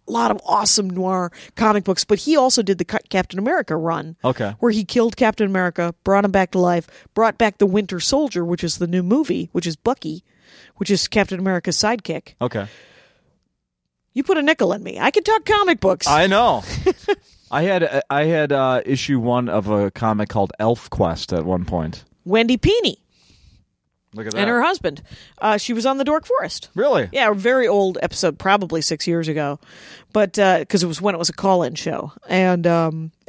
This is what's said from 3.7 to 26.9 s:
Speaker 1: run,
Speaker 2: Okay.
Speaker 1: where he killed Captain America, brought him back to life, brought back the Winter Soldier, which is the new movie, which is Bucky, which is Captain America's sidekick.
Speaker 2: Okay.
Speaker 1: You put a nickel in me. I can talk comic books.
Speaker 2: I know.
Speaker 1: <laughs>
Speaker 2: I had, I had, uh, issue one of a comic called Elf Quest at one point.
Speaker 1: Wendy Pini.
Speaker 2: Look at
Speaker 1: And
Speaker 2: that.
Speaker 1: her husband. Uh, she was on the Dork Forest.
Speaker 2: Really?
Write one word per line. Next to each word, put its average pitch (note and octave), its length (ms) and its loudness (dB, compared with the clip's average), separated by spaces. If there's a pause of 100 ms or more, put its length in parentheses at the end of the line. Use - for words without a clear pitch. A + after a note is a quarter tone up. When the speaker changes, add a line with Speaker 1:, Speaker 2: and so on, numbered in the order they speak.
Speaker 1:
run, D#3+ 480 -6
Speaker 2:
Okay. A2+ 340 -2
Speaker 1:
where A#3+ 140 2
he G#3+ 120 -2
killed A#3 320 0
Captain A3 300 2
America, F3+ 560 -2
brought G3 220 4
him G3 80 0
back F#3+ 180 2
to F#3+ 80 -2
life, F3 300 2 (260)
brought A3 240 2
back G#3+ 200 2
the G3+ 80 4
Winter F#3 340 0
Soldier, F3+ 440 0
which E3+ 200 -4
is E3 140 -4
the F3 100 -2
new F3+ 160 0
movie, F#3 480 0
which E3+ 160 -4
is D#3+ 80 -6
Bucky, F3 480 -6 (540)
which - 120 -2
is G3 160 2
Captain G3 320 -2
America's F#3 380 -2
sidekick. - 640 -4
Speaker 2:
Okay. A2+ 260 -4 (1500)
Speaker 1:
You C4 120 -4
put F4+ 140 0
a D4 40 0
nickel C#4 300 2
in - 100 -6
me. - 160 -10
I B3 140 0
can G4+ 100 0
talk G#4+ 220 0
comic G4+ 340 2
books. F#3 300 0
Speaker 2:
I D#3 180 4
know. F#3+ 380 2 (440)
Speaker 1:
<laughs> - 440 -6
Speaker 2:
I C#3+ 100 0
had, E3+ 480 0
I D3 140 0
had, D#3 280 2
uh, C3 320 2
issue C3+ 360 0
one A#2+ 280 0
of G2 200 -2
a G2+ 220 2
comic G#2+ 380 -2
called G2 300 -2
Elf A#2 320 0
Quest E2+ 420 -2
at E2+ 120 -2
one F2+ 200 -2
point. E2+ 400 -6 (200)
Speaker 1:
Wendy A3+ 320 2
Pini. F#4+ 400 0 (1160)
Speaker 2:
Look G#2+ 140 -12
at - 80 -4
Speaker 1:
And G3+ 80 0
Speaker 2:
that. G#3+ 60 2
Speaker 1:
her A#3+ 140 2
husband. D4 400 -2 (360)
Uh, G#3+ 180 2
she A3+ 160 -4
was A3+ 140 -2
on C4+ 120 0
the C4+ 60 0
Dork D4+ 220 0
Forest. - 480 -4
Speaker 2:
Really? F#3 380 2